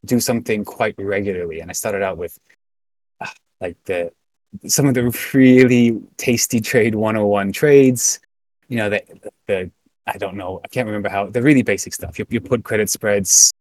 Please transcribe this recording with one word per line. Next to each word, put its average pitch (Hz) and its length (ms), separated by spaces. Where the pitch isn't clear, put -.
do 123 160
something 110 460
quite 107 320
regularly. 98 640
And 85 100
I - 20
started 98 300
out 92 160
with, 85 200
uh, - 60
like, 87 220
the, 87 280
some 143 200
of 139 60
the 120 260
really 127 680
tasty 120 420
trade 110 340
one 107 220
oh 107 100
one 101 260
trades, 135 680
you 123 80
know, 107 140
the, 104 120
the, 92 240
I - 120
don't 98 180
know, 92 260
I - 60
can't 123 180
remember 104 220
how, 98 180
the 107 140
really 135 220
basic 98 320
stuff. - 240
You, 107 100
you 117 120
put 113 240
credit 107 260
spreads - 720